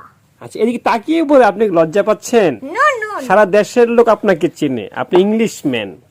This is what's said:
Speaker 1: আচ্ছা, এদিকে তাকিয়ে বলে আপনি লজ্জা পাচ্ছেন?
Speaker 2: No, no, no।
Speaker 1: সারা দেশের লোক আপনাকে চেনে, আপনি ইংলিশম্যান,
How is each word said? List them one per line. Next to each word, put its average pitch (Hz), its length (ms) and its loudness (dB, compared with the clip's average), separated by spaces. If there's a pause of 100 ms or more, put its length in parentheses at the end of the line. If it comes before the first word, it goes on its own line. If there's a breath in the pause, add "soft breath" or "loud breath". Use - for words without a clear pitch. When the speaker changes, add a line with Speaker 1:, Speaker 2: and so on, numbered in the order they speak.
(400)
Speaker 1:
আচ্ছা, - 200 -16
এদিকে 233 180 -2
তাকিয়ে 233 460 -2
বলে 277 220 4
আপনি 202 240 0
লজ্জা 165 340 0
পাচ্ছেন? 208 520 0
Speaker 2:
No, 262 120 -14
no, 427 520 -2
no। 269 80 -10
Speaker 1:
সারা 214 180 4
দেশের 208 440 0
লোক 233 180 2
আপনাকে 185 420 0
চেনে, 131 460 -6
আপনি 175 260 0
ইংলিশম্যান, 165 760 -2 (140)